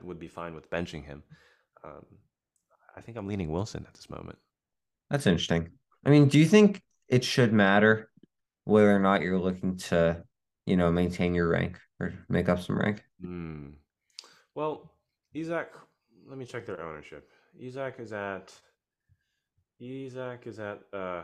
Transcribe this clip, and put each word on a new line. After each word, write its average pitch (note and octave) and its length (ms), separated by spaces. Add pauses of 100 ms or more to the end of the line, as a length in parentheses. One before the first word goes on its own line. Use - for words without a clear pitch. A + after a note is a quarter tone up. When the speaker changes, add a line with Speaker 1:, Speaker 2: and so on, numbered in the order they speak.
Speaker 1:
would F2 160
be E2 100
fine E2+ 260
with D#2 160
benching E2+ 340
him. C#2+ 180 (600)
Um, D2+ 220 (880)
I G2+ 60
think A#2 160
I'm G2 80
leaning G2 240
Wilson F2+ 360
at - 60
this - 160
moment. - 300 (720)
Speaker 2:
That's C#3+ 160
interesting. E2+ 440 (340)
I C#3 60
mean, D3 180
do C#3+ 100
you D#3+ 80
think G#3 340 (280)
it - 160
should A#2+ 280
matter G#2+ 580 (540)
whether G#2 300
or G2 60
not F#2+ 220
you're F#2 160
looking F#2 380
to, E2+ 460 (420)
you G2 120
know, F2 160
maintain F2 420
your F2 140
rank F2 300 (220)
or F2+ 140 (140)
make F2+ 200
up F2+ 120
some G2+ 180
rank? G#2 240 (180)
Speaker 1:
Hmm. E2 500 (840)
Well, D3+ 380 (420)
Isak, D#3+ 380 (560)
let C3+ 100
me B2+ 80
check A#2+ 200
their G2 140
ownership. D#2 480 (320)
Isak B2+ 400
is A2 120
at, G2 400 (1300)
Isak B2+ 640
is G#2+ 120
at, G#2 220 (120)
uh, F#2 320